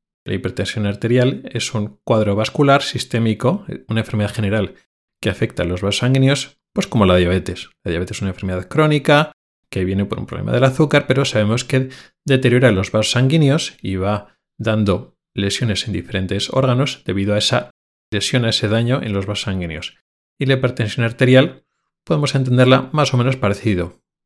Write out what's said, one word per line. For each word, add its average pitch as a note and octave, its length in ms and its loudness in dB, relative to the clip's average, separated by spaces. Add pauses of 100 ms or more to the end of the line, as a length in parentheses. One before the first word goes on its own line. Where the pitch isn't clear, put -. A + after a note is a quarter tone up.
(240)
La G2+ 120 -6
hipertensión F#2+ 500 -6
arterial B2 640 0
es - 220 -6
un G#2 300 -6
cuadro G#2 320 2
vascular C#3 480 2
sistémico, B2 840 -2 (220)
una A2 140 -2
enfermedad G#2 300 -2
general G#2 440 -2 (440)
que G2+ 120 -2
afecta F#2+ 320 -4
a - 20 0
los F2 160 -4
vasos G2+ 160 -2
sanguíneos, C3+ 640 0 (140)
pues F#3+ 120 -2
como G#2 220 2
la F2+ 80 6
diabetes. F2+ 560 0 (120)
La G2 60 -6
diabetes F2 280 -4
es - 40 -8
una G2 100 -4
enfermedad F#2 360 -6
crónica D3+ 640 2 (380)
que F#2+ 140 -4
viene G2 220 0
por - 140 -6
un - 80 -8
problema G2+ 240 -6
del B2 120 2
azúcar, C#3+ 440 2
pero C3+ 180 2
sabemos G#2+ 380 0
que C3 260 -2 (340)
deteriora B2+ 480 4
los F#2+ 200 0
vasos A2 200 0
sanguíneos C#3 720 2
y F#2+ 140 -6
va G2+ 420 -4 (220)
dando G#2+ 580 0 (160)
lesiones G2+ 540 -2
en G2 60 -6
diferentes F#2+ 580 -4
órganos C3 520 0
debido G2 300 -2
a G#2 60 2
esa - 320 -2 (400)
lesión, A#2 340 0
a A2+ 40 2
ese A2 180 -2
daño A#2 340 0
en G#2 120 -6
los G2 120 -2
vasos G2+ 200 -6
sanguíneos. F2 520 -6 (400)
Y C#3 80 -2
la C3+ 80 2
hipertensión A#2+ 500 -2
arterial B2+ 600 4 (400)
podemos D3 320 -2
entenderla C3 580 4
más D3 200 0
o B2 40 2
menos B2 200 0
parecido. G2 640 -2 (240)